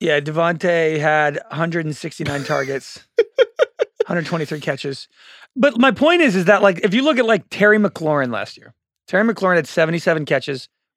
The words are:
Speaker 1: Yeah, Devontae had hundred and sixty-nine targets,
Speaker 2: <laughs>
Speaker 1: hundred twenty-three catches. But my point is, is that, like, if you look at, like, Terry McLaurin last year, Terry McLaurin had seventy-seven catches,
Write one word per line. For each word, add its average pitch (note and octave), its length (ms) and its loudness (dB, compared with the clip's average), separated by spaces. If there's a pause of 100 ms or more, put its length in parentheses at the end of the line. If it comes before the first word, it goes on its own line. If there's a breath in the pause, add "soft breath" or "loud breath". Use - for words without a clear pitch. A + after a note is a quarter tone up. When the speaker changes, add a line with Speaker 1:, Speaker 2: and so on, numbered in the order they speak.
Speaker 1:
Yeah, D3+ 200 0
Devontae E3 800 0
had D3+ 400 0 (100)
hundred E3 340 -4
and D#3 120 -6
sixty-nine D3 480 -8
targets, C#3 600 -6 (500)
Speaker 2:
<laughs> - 520 -4
Speaker 1:
hundred E3+ 200 -4
twenty-three D#3 340 -6
catches. C#3 480 -8 (480 loud breath)
But C4+ 220 2
my C4 140 6
point E4+ 280 2
is, B3+ 140 4
is F3+ 120 0
that, G3+ 160 6
like, G3 220 4
if F#3 100 0
you B3+ 100 2
look D4+ 120 2
at, A#3+ 100 2
like, A3 220 0
Terry G#3 300 4
McLaurin D3+ 540 -2
last G#2+ 240 -6
year, - 180 -20 (320)
Terry F#3 180 2
McLaurin F#3+ 300 0
had D#3+ 140 0
seventy-seven D#3+ 560 0
catches, C3+ 440 -4 (280)